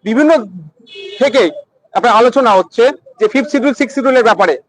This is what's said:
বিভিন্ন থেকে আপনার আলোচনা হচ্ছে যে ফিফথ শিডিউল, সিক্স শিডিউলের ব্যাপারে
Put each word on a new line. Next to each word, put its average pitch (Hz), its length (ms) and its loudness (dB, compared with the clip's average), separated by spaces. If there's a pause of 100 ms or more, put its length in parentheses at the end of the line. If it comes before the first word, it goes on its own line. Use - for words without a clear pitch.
বিভিন্ন 262 420 2 (720)
থেকে 254 300 2 (440)
আপনার 233 200 0
আলোচনা 240 380 2
হচ্ছে 202 400 0 (280)
যে 220 80 0
ফিফথ 269 220 -2
শিডিউল, 277 240 -2
সিক্স - 220 -6
শিডিউলের 254 280 0
ব্যাপারে 196 340 0 (120)